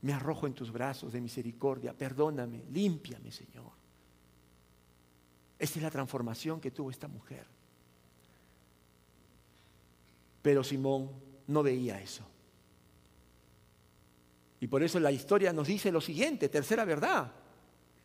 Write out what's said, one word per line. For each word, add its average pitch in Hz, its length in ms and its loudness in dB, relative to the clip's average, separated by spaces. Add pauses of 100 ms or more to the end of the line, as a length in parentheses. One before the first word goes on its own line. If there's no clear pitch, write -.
me 139 120 -2
arrojo 143 320 -4
en 135 80 -4
tus 120 180 -10
brazos 127 400 -6
de 123 80 -4
misericordia, 123 760 -4
perdóname, 127 760 -2
límpiame, 151 600 -2
Señor". 120 400 -18 (1900)
Esta 156 220 0
es 156 40 0
la 151 60 -2
transformación 135 720 -4
que 139 80 -4
tuvo 135 220 -6
esta 147 160 -12
mujer. 131 400 -16 (3000)
Pero 143 200 6
Simón 135 460 0 (380)
no 147 160 2
veía 127 360 0
eso. 98 240 -12 (2250)
Y 123 80 -4
por 139 160 4
eso 170 160 4
la 147 120 6
historia 190 400 4
nos 156 140 0
dice 190 260 2
lo 165 100 4
siguiente, 190 480 0
tercera 214 360 2
verdad. 170 480 2 (720)